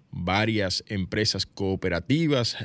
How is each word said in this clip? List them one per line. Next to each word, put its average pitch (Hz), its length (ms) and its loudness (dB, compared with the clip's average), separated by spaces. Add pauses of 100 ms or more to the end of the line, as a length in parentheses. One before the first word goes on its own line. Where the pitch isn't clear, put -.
(120)
varias 98 760 0
empresas 101 580 -2
cooperativas, 101 1200 0